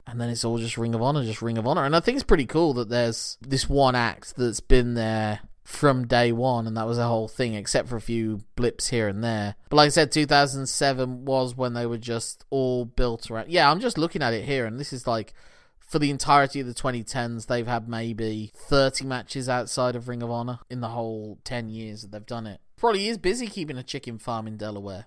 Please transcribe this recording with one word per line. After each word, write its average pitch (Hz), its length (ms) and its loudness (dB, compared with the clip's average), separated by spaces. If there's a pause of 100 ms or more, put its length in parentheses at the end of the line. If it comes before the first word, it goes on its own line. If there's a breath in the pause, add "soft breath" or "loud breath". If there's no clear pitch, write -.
and 117 140 -8
then 120 80 -2
it's 117 160 -4
all 117 140 -2
just 117 180 -6
Ring 117 180 -2
of 113 60 0
Honor, 139 240 0
just 110 160 -6
Ring 117 160 -2
of 113 100 -2
Honor. 156 160 2
And 139 100 0
I 170 60 6
think 240 160 2
it's 269 80 -4
pretty 160 220 6
cool 160 300 2
that 120 120 -2
there's 117 540 -2
this 135 260 -2
one 135 280 4
act 117 420 -2
that's 120 240 -2
been 120 320 8
there 110 480 0 (220)
from 131 420 2
day 120 260 4
one, 117 360 0
and 110 100 -4
that 110 80 -2
was 117 120 0
the 120 100 2
whole 113 200 0
thing, 117 280 -2
except 104 340 -2
for 120 60 -4
a 110 60 -6
few 110 400 -2 (140)
blips - 340 0
here 113 180 0
and 101 160 -4
there. 107 320 -2 (120)
But 147 100 2
like 151 100 10
I - 20 4
said, 151 220 4
two 151 160 2
thousand 139 400 2
seven 131 580 -2
was 131 320 0
when 123 160 -2
they 120 140 -2
were 117 100 -4
just 117 540 -6
all 127 340 0
built 117 460 0
around. 113 180 -8
Yeah, 165 220 6
I'm 165 80 2
just 240 180 -2
looking 160 240 -2
at 117 140 0
it 101 100 -6
here, 131 220 -2
and 113 120 -8
this 143 140 -10
is, 127 140 -8
like, 113 260 -4 (460)
for - 180 -2
the 147 140 2
entirety 143 480 4
of 127 80 -6
the 120 80 -10
twenty 123 280 -4
tens, 117 440 -6
they've 120 180 0
had 117 240 -4
maybe 110 680 -6
thirty 135 500 2
matches 131 440 -6
outside 123 460 0
of 120 120 -10
Ring 120 140 -6
of 117 80 -6
Honor 117 300 -6 (100)
in 123 120 -8
the 113 80 -4
whole 113 540 -8
ten 117 280 -6
years 110 320 -10
that 101 80 -18
they've 104 140 -12
done 117 200 -8
it. 101 160 -12 (160)
Probably 208 300 2
is 226 100 -2
busy 226 300 0
keeping 151 300 -8
a 127 60 -10
chicken 120 360 -10
farm 113 280 -6
in 107 100 -10
Delaware. 101 500 -8